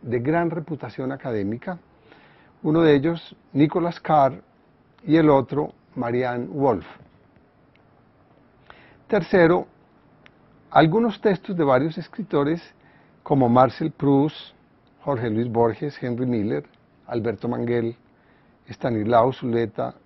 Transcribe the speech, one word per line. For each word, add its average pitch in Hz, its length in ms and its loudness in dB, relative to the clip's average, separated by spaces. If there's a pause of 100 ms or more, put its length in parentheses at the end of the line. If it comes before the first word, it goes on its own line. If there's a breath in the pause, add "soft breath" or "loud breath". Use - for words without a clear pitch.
de 123 180 -4
gran 160 300 -2
reputación 135 640 -8
académica, 123 640 -6 (800 soft breath)
uno 160 200 2
de 156 120 6
ellos, 156 440 -2 (160)
Nicholas 165 480 0
Carr, 143 320 2 (760)
y 151 80 4
el 160 140 6
otro, 139 420 0 (240)
Marianne 123 520 -4
Wolf. 139 380 0 (2250 soft breath)
Tercero, 180 580 2 (1080)
algunos 190 500 2
textos 196 340 -2
de 165 80 0
varios 139 340 2
escritores 165 640 -4 (640 soft breath)
como 135 240 2
Marcel 127 440 2
Proust, 143 640 0 (520)
Jorge 123 240 -4
Luis 117 200 -2
Borges, 117 540 -2
Henry 123 220 -4
Miller, 123 400 -2 (420)
Alberto 117 400 -6
Manguel, 120 480 -4 (720 soft breath)
Estanislao 117 640 0
Zuleta 117 640 -4 (100)